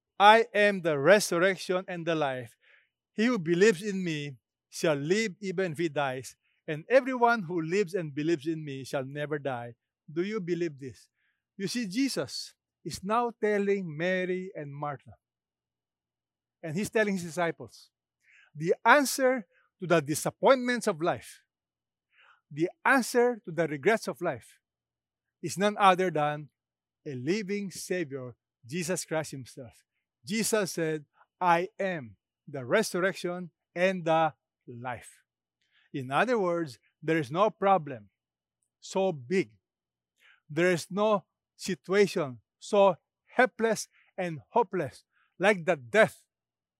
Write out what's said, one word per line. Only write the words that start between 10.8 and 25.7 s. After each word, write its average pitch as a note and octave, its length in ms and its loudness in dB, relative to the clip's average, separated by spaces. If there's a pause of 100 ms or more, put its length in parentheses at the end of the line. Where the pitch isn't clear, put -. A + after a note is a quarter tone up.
You F#3+ 120 -6
see, A#3+ 180 -4
Jesus G3 680 -4 (300)
is - 200 -12
now A#3 260 -2 (100)
telling G3+ 560 0
Mary F#3 600 -2
and C#3+ 180 -12
Martha, C#3+ 420 -10 (1500)
and D#3+ 140 -6
he's G#3 140 -4
telling G#3 240 0
his F3+ 100 -6
disciples, E3 640 -6 (640)
the D#3 200 0 (100)
answer B3+ 600 4 (340)
to F3+ 60 -10
the E3 140 4
disappointments A#3 840 2
of F3 140 -2
life, D#3 420 -6 (1080)
the D#3 200 -2 (140)
answer A#3+ 600 4
to F#3 40 -12
the D#3+ 160 0
regrets D3+ 420 0
of E3 120 -8
life, D3+ 400 -8 (800)
is D#3 180 -6
none G#3 200 0